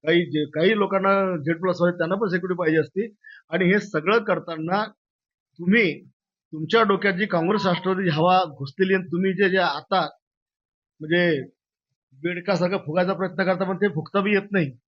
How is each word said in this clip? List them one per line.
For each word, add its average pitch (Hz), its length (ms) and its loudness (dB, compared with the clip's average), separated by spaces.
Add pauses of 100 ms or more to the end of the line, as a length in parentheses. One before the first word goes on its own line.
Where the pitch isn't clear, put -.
काही 175 240 2
जे, 151 140 -2
काही 185 340 0
लोकांना 190 580 0
झेड 165 240 -4
प्लस 180 200 -2
वाले 175 180 2
त्यांना 170 160 0
पण 208 140 -2
सिक्युरिटी 180 300 -2
पाहिजे 160 200 2
असते. 190 340 -4 (380)
आणि 175 140 0
हे 190 140 4
सगळं 202 400 0
करताना 180 680 -2 (760)
तुम्ही, 180 460 0 (480)
तुमच्या 160 300 2
डोक्यात 202 320 2
जी 196 120 -2
काँग्रेस 190 400 0
राष्ट्रवादी 185 420 0
हवा 180 360 4
घुसलेली 160 500 -2
आहे, 185 180 -2
तुम्ही 190 200 0
जे, 185 180 2
जे 190 80 2
आता 156 500 0 (920)
म्हणजे 160 420 0 (680)
बेडकासारखा 175 680 -2
फुगायचा 180 340 0
प्रयत्न 180 320 -4
करता, 185 200 0
पण 185 120 -4
ते 202 120 0
फुगता 160 320 -4
बी 208 140 0
येत 202 180 -2
नाही 165 180 0 (180)